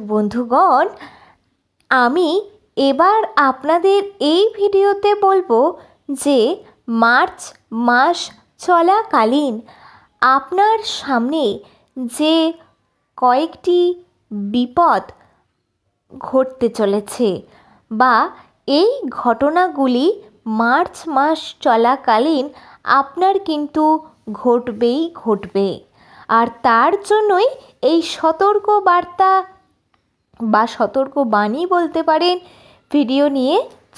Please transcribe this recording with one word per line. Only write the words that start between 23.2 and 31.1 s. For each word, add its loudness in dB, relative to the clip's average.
কিন্তু -4
ঘটবেই 0
ঘটবে। -2
আর 0
তার 4
জন্যই 2
এই 2
সতর্ক 0
বার্তা 2
বা 2
সতর্ক -2